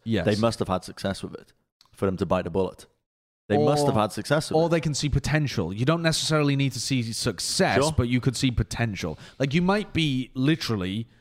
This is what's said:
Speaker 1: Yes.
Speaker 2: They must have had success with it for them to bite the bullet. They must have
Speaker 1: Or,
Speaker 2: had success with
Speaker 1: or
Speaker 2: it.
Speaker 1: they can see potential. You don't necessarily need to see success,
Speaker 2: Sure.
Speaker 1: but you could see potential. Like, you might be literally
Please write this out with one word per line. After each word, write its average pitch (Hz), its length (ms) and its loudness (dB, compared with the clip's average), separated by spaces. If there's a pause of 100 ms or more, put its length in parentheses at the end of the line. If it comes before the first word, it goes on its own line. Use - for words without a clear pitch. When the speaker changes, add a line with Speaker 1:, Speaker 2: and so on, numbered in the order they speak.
Speaker 1:
Yes. 110 200 0
Speaker 2:
They 104 120 4
must 110 220 0
have 104 100 -4
had 92 160 -2
success - 360 -6
with 90 120 -10
it - 180 -18 (420)
for - 140 -2
them 95 100 0
to 98 80 -2
bite 90 200 0
the 90 40 -8
bullet. 92 380 -4 (640)
They 104 80 4
must 147 280 4
have 139 120 2
Speaker 1:
Or, 107 40 4
Speaker 2:
had 107 120 0
success 143 360 -2
with - 80 0
Speaker 1:
or 165 100 4
Speaker 2:
it. - 20 -4
Speaker 1:
they 170 100 2
can 151 160 -2
see 147 140 -2
potential. 127 640 0
You 110 120 -2
don't 165 160 2
necessarily 151 540 2
need 139 160 0
to 120 80 -8
see 127 240 -2 (100)
success, 127 720 0
Speaker 2:
Sure. 156 80 2
Speaker 1:
but 131 160 2
you 123 140 2
could 123 140 0
see 135 140 0
potential. 107 680 -4 (180)
Like, 139 160 -2
you 175 80 2
might 196 320 0
be 135 400 0
literally 113 720 -2 (140)